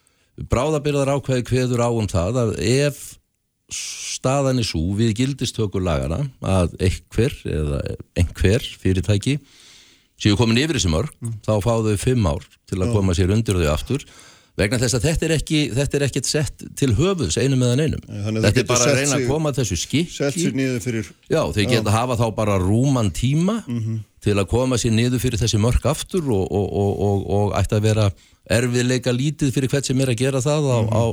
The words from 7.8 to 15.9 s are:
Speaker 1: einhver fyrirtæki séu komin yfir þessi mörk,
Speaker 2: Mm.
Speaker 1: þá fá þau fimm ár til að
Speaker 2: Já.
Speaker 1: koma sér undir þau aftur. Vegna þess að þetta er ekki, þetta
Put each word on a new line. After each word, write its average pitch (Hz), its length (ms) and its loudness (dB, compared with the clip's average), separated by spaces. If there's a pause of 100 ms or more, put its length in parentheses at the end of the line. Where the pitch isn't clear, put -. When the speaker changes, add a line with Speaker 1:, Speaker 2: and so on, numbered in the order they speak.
Speaker 1:
einhver 95 500 2 (160)
fyrirtæki 101 560 0 (840)
séu 101 180 2
komin 117 240 4
yfir 156 160 0
þessi 90 160 0
mörk, 104 260 -2
Speaker 2:
Mm. 113 220 -10
Speaker 1:
þá 107 180 -2
fá 117 220 0
þau 107 160 0
fimm 120 300 0
ár 71 160 -4 (240)
til 101 120 -6
að 92 80 0
Speaker 2:
Já. 117 60 -2
Speaker 1:
koma 95 200 2
sér 92 200 2
undir 110 220 0
þau 78 180 2
aftur. 120 300 -4 (520)
Vegna 101 220 0
þess 120 160 0
að 120 140 0
þetta 165 180 0
er 160 80 0
ekki, 151 260 0 (140)
þetta 139 240 0